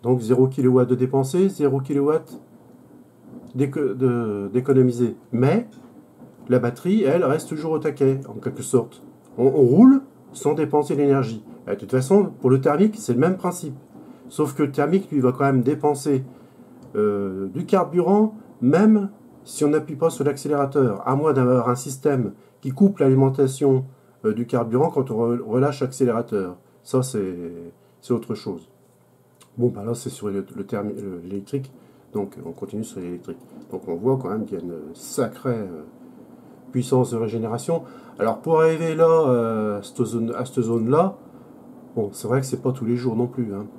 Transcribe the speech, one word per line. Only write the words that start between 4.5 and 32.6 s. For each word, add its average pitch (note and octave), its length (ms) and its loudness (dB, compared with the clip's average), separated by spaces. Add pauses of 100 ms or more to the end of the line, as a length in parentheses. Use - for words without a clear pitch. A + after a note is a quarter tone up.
d'économisé. B2 640 2 (160)
Mais D3+ 360 2 (800)
la B2 100 2
batterie, E3+ 460 0
elle, D#3 200 2
reste D3+ 260 0
toujours D#3+ 240 -4
au D#3 40 0
taquet, C3+ 500 0
en A2 120 -12
quelque - 240 -8
sorte. - 400 0 (340)
On, A#2 80 2
on C3+ 160 4
roule A3+ 400 8 (320)
sans D3 220 -2
dépenser D3 400 0
d'énergie. C3+ 500 0 (220)
Et - 40 -6
de G2+ 40 -2
toute - 160 -10
façon, C3+ 400 2 (100)
pour C3 80 4
le C3+ 100 6
thermique, D#3+ 380 2
c'est - 160 -4
le A#2+ 60 2
même F3+ 180 2
principe. E3+ 380 -8 (520)
Sauf D3 280 -4
que D3+ 80 0
le C#3 80 -2
thermique, D#3 400 0
lui, D3 80 0
va B2 120 4
quand C#3 140 0
même C3+ 160 4
dépenser, C#3+ 640 0 (720)
euh, G2+ 540 -2
du E3 180 -8
carburant, F#3 680 2 (260)
même G3 500 4 (320)
si - 220 -6
on C#3+ 40 2
n'appuie D3+ 260 -2
pas E3 140 0
sur D#3+ 140 -4
l'accélérateur, C#3 840 0
à C#3+ 80 2
moins D3 180 2
d'avoir B2 360 2
un B2 60 2
système C3 580 -2 (280)
qui C3+ 100 -6
coupe G3 280 2
l'alimentation, C3+ 840 2 (400)
euh, G#2+ 80 0
du A#2 120 -4
carburant A#2+ 440 0
quand C3+ 220 -2
on G#2+ 40 -2
re-, A#2 260 0
relâche C3 400 0
l'accélérateur. A2+ 760 -2 (260)
Ça, B2+ 180 0
c'est, F2 720 -8 (280)
c'est - 120 -4
autre A2+ 220 -6
chose. F#2 340 -12 (880)
Bon, A#2+ 120 0
bah G2+ 140 -8
là, A#2 120 -6
c'est A#2+ 140 -10
sur - 180 -10
le, G2 180 -4 (100)
le G2 100 -10
thermi-, G2+ 320 -6
euh, F#2 260 -12
l'électrique. G2+ 480 -8 (400)
Donc, G2 340 -8
on E2 60 -10
continue G#2 320 -10